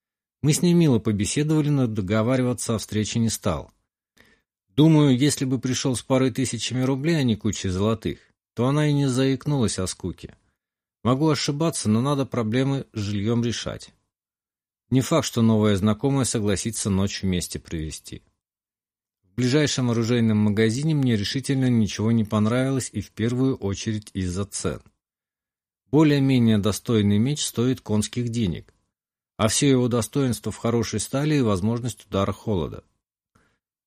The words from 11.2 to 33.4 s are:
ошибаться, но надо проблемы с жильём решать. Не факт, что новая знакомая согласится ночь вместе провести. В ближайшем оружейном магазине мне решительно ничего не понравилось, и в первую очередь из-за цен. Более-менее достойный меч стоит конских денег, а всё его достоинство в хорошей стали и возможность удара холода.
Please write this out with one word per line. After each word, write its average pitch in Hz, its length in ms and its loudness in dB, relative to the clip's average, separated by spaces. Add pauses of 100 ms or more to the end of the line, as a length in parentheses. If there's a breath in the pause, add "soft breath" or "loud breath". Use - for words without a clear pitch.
ошибаться, 147 600 -2
но 110 120 4
надо 139 240 0
проблемы 127 680 -2
с 110 60 -6
жильём 104 440 -2
решать. - 480 -8 (1000)
Не 131 120 4
факт, 147 260 0
что - 140 -2
новая 107 340 4
знакомая 110 500 0
согласится 107 640 -2
ночь 98 320 0
вместе 90 380 -4
провести. - 640 -10 (1000)
В 95 120 -20
ближайшем 127 560 0
оружейном 113 460 2
магазине 110 560 2
мне 127 220 2
решительно 131 540 -2
ничего 110 420 0
не 113 120 2
понравилось, 123 720 -2
и 104 80 -6
в - 100 -14
первую 123 460 -2
очередь 104 560 -6
из-за 92 320 -4
цен. - 360 -6 (1080)
Более-менее 135 680 4
достойный 104 600 2
меч 139 280 0
стоит 123 360 -2
конских 107 480 -2
денег, 104 440 -4 (640)
а 110 100 0
всё 143 200 2
его 127 200 4
достоинство 117 640 -2
в - 60 -12
хорошей 117 420 -2
стали 147 360 -2
и 143 60 2
возможность 113 640 -2
удара 98 260 -2
холода. 80 520 -6 (1040)